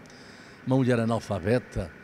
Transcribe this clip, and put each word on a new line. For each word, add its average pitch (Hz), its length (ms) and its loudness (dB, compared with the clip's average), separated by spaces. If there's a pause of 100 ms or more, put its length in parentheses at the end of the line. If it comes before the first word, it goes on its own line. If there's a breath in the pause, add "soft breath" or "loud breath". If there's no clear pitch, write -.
(680 loud breath)
uma 131 100 2
mulher 123 240 4
analfabeta 107 920 -2 (120)